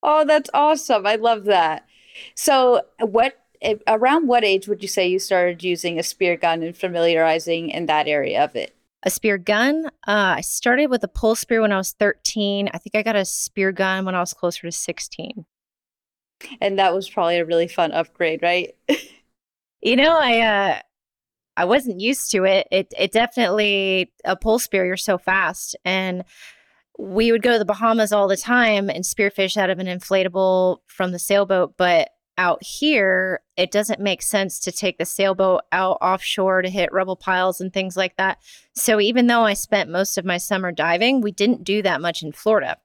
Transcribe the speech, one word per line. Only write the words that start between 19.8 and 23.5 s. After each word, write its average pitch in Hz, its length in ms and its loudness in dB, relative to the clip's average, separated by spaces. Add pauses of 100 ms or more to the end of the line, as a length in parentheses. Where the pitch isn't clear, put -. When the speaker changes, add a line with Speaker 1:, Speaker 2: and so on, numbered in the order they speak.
Speaker 2:
know, 311 240 4
I, 240 200 2
uh, 202 400 2 (760)
I 175 100 0
wasn't 220 360 0
used 247 300 -2
to 190 140 2
it. 190 260 2
It, 190 260 0
it 190 140 -2
definitely, 202 1000 0 (140)